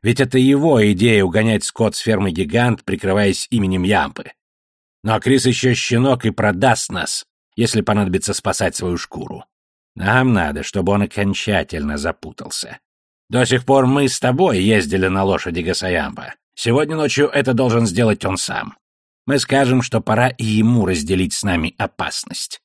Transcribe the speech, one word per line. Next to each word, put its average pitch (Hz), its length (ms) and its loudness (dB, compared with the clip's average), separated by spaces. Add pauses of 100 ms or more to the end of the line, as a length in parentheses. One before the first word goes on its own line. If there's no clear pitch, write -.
Ведь 117 180 0
это 131 180 2
его 139 420 4 (120)
идея 101 320 4
угонять 107 400 0
скот - 320 -2
с - 20 -6
фермы 101 320 0
«Гигант», 98 540 -2
прикрываясь 95 640 0
именем 95 320 0
Ямпы. 95 500 -2 (720)
Но 110 160 0
Крис 131 280 2
еще 123 280 2
щенок 123 520 0
и 107 40 2
продаст 104 640 0
нас, - 320 -6 (320)
если 113 240 0
понадобится 98 540 -2
спасать - 420 -2
свою 90 220 -4
шкуру. - 460 -14 (520)
Нам 120 380 2
надо, 76 280 -2
чтобы 98 300 -2
он 104 100 2
окончательно 85 920 -4
запутался. - 840 -10 (520)
До 123 160 2
сих 127 180 0
пор 135 220 4
мы 135 220 2
с - 120 -2
тобой 135 400 2
ездили 95 460 2
на 98 160 0
лошади 90 380 -2
Гасаямпа. 85 720 -4 (200)
Сегодня 147 420 -2
ночью 147 320 0
это 139 260 2
должен 117 320 2
сделать 107 380 0
он 95 120 -2
сам. - 380 -8 (520)
Мы 139 120 0
скажем, 131 420 2
что 117 200 -2
пора 113 280 0
и - 160 -6
ему 110 420 2
разделить 92 480 0
с - 100 -8
нами 87 340 -2
опасность. - 880 -8